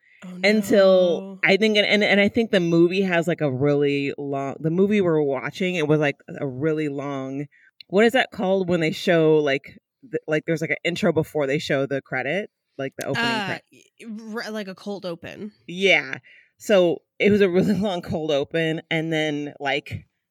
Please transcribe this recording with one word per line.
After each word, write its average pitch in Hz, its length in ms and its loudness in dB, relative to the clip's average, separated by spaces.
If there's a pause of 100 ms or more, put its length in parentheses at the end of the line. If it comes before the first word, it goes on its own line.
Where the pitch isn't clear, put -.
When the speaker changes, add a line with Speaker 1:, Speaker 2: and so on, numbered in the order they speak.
(260)
Speaker 1:
Oh, 180 180 -18
Speaker 2:
until 190 800 4
Speaker 1:
no. 190 220 -16
Speaker 2:
I 180 140 4
think, 214 200 2
and, 208 80 4
and, 208 180 2
and 196 160 2
I 202 80 4
think 226 240 -2
the 202 80 2
movie 170 440 2
has, 170 240 0
like, 165 140 -4
a 147 100 0
really 143 680 0
long, 139 420 -6
the 160 120 -2
movie 202 300 2
we're 160 200 2
watching, 147 540 -4
it 151 120 0
was, 151 120 2
like, 143 180 0 (220)
a 147 80 -6
really 151 420 -4
long, 139 560 -8 (420)
what 196 180 2
is 233 80 2
that 254 180 0
called 190 360 -2
when 175 120 0
they 160 120 0
show, 160 440 2
like, 143 420 -2 (240)
th-, 135 140 -12 (120)
like, 156 200 -2
there's, 165 140 -2
like, 156 100 -4
an 147 120 -2
intro 170 300 0
before 151 320 -2
they 139 140 -2
show 139 260 -2
the 135 160 -6
credit, 139 480 -6 (300)
like, 135 180 -8
the - 80 -10
opening 233 240 -2
Speaker 1:
Uh, 226 160 -4
Speaker 2:
credit? - 260 -8
Speaker 1:
y-, 220 640 -16 (100)
r-, 202 80 -10
like 214 160 -8
a 196 60 -12
cold 202 320 -12
open. 170 460 -12 (160)
Speaker 2:
Yeah. 165 500 2 (400)
So 180 460 4 (160)
it 196 120 4
was 208 100 4
a 196 80 4
really 185 240 2
<laughs> 175 60 0
long 185 220 -2
cold 156 300 -4
open, 160 580 -2
and 160 240 -2
then, 147 460 -4
like, - 480 -6 (240)